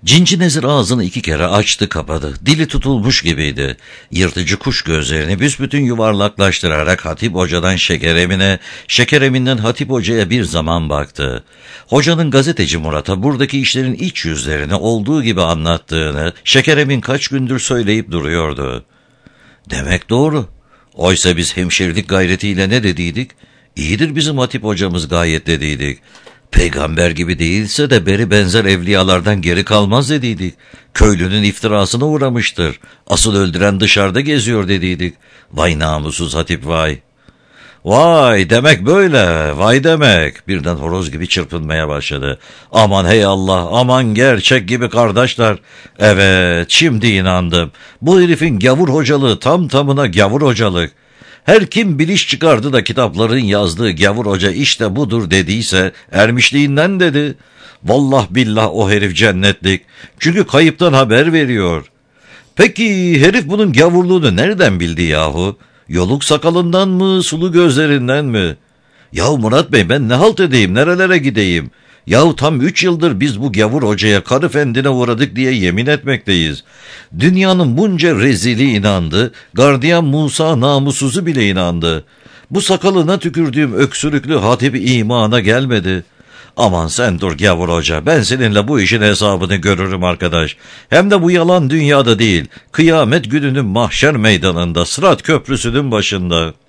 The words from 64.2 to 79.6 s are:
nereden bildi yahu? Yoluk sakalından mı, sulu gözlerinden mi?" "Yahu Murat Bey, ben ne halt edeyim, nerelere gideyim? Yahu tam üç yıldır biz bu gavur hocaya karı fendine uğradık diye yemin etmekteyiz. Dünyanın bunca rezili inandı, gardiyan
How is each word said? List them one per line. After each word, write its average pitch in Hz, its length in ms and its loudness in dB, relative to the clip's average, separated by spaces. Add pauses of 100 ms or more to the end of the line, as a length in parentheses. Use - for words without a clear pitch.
nereden 143 440 0
bildi 85 240 -2
yahu? 80 540 -2 (300)
Yoluk 92 360 0
sakalından 170 640 0
mı, 185 340 2
sulu 165 280 -2
gözlerinden 147 720 2
mi?" 98 300 -2 (580)
"Yahu 131 240 0
Murat 127 340 2
Bey, 98 180 4
ben 127 200 0
ne 120 40 2
halt 185 260 2
edeyim, 120 360 2
nerelere 180 420 2
gideyim? 101 540 0 (360)
Yahu 143 280 4
tam 143 260 0
üç 180 220 0
yıldır 165 360 0
biz 123 220 -2
bu 135 120 -4
gavur 107 300 0
hocaya 104 400 0
karı 147 260 0
fendine 135 400 0
uğradık 120 460 0
diye 131 160 0
yemin 101 340 0
etmekteyiz. 104 800 -2 (560)
Dünyanın 180 580 2
bunca 175 380 2
rezili 120 560 2
inandı, 101 600 0 (220)
gardiyan 143 520 2